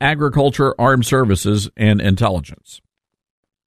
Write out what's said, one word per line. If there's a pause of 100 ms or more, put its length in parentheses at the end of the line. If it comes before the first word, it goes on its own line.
Agriculture,
Armed
Services,
and
Intelligence. (880)